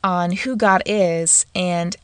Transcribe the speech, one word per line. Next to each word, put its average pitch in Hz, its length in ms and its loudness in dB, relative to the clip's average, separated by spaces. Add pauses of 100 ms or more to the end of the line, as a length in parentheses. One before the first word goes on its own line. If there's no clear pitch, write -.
on 180 280 0
who 254 240 -4
God 196 320 2
is 170 580 2 (120)
and 175 480 -2